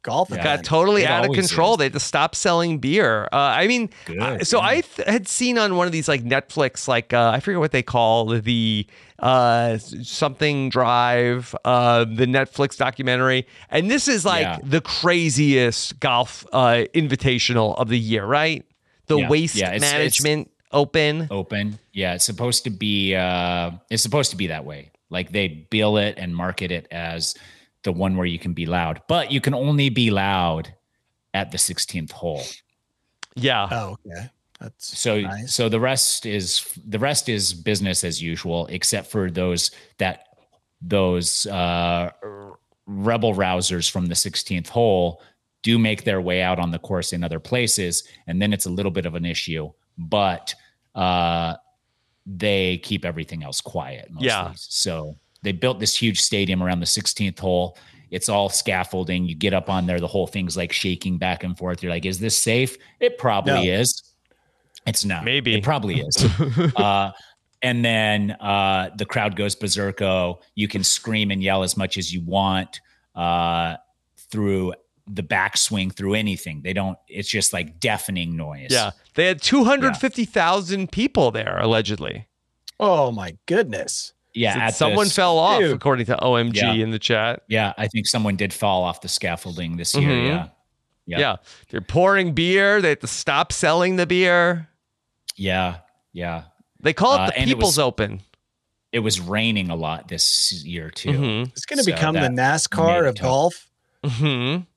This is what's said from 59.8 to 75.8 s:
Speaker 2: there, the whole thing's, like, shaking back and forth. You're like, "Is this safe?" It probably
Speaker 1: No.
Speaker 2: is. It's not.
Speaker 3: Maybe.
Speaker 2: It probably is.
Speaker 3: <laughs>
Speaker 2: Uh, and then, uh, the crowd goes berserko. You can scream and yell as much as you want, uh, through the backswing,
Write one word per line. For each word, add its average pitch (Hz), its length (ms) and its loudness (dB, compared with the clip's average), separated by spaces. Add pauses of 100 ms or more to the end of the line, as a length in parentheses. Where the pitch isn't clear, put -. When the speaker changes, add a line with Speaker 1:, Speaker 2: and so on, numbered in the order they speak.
Speaker 2:
there, 90 120 0
the 87 80 -4
whole 90 220 -2
thing's, 92 280 -6
like, 87 160 -4
shaking 92 460 -4
back 90 240 -4
and 90 160 -8
forth. 90 240 -6
You're 87 80 -6
like, 85 160 -4
"Is 92 140 -4
this 110 160 -2
safe?" 123 400 0 (240)
It 240 180 0
probably 104 480 2
Speaker 1:
No. 95 140 2
Speaker 2:
is. - 220 -2 (840)
It's - 180 -2
not. 87 200 -2
Speaker 3:
Maybe. 117 300 0
Speaker 2:
It 101 100 0
probably 101 360 0
is. - 260 2 (140)
Speaker 3:
<laughs> 139 360 2
Speaker 2:
Uh, 98 360 2 (520)
and 120 200 2
then, 107 560 2
uh, 98 560 0
the 104 100 -4
crowd 107 300 -2
goes 101 180 -2
berserko. 95 840 -2 (160)
You 104 100 0
can 101 160 -4
scream 107 480 0
and 98 100 -2
yell 95 220 2
as 90 140 -2
much 95 200 -2
as 85 160 -6
you 90 80 -6
want, 95 600 0 (340)
uh, 85 600 0 (400)
through 98 580 -2 (320)
the 101 160 -8
backswing, 95 720 0